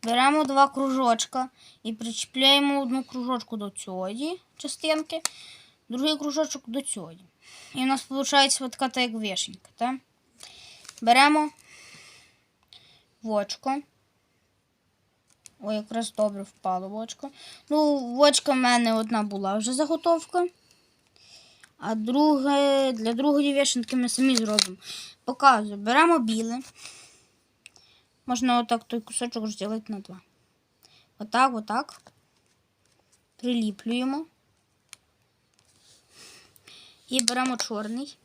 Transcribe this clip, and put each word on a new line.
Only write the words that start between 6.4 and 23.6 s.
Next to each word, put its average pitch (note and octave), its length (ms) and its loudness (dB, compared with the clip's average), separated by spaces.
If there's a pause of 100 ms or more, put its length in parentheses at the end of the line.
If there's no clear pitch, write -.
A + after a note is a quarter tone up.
до B3+ 160 -6
цієї. F3+ 420 -12 (500)
І - 40 -6
у B3+ 80 0
нас C4 240 -2
виходить C#4 500 2
от B3+ 100 -6
така, - 180 -4
та B3+ 120 -4
як B3 120 -2
вишенька, G3 640 -8
та? B3+ 220 -4 (1040)
Беремо D4 480 6 (1700)
в A3 80 -8
очко. A#3+ 520 -4 (1800)
Ой, G#3+ 140 -6
якраз G#3+ 380 -6
добре G3+ 300 -2
впало F#3 460 -6
в G3+ 60 -12
очко. A#3 360 -12 (380)
Ну, D4 300 2
в A#3+ 220 -4
очко C#4+ 320 6
в C4 40 2
мене A#3+ 380 4
одна A3 280 0
була G3+ 360 -4
вже A3 140 -4
заготовка. E4 760 0 (1300)
А G#3 160 -6
друге, C#4 960 2
для A3+ 200 -2
другої C#4+ 420 2
вишеньки C4 420 0